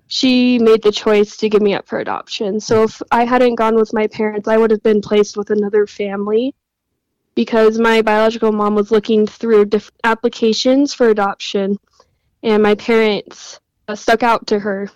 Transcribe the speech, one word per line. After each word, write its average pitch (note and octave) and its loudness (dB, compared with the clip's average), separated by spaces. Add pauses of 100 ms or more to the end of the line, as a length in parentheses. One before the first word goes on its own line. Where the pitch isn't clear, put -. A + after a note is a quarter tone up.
she B3 0
made A3 4
the G#3+ 2
choice G#3 0
to G#3+ -2
give G#3 2
me G3+ 2
up - -6
for A3+ -8
adoption. - -6
So A3 0
if - -4 (100)
I A#3+ 2
hadn't B3 2
gone A3+ 0
with A3 0
my G#3+ 0
parents, G#3+ -6
I A3 2
would A3 2
have G#3+ 0
been G#3+ 2
placed G#3 0
with G#3 -8
another G#3 0
family, G#3 -4 (800)
because A3 2
my A3+ 2
biological A3 0
mom G#3 -2
was G#3 -2
looking G#3+ 2
through G#3+ 0
diff-, G#3 -4 (140)
applications A#3+ 0
for A#3+ 2
adoption, G3+ -2 (640)
and G#3+ 2
my G#3 2
parents, A3 -4 (280)
uh, G#3+ -10
stuck A3+ -2
out A#3 0
to G#3+ -2
her. G3 -8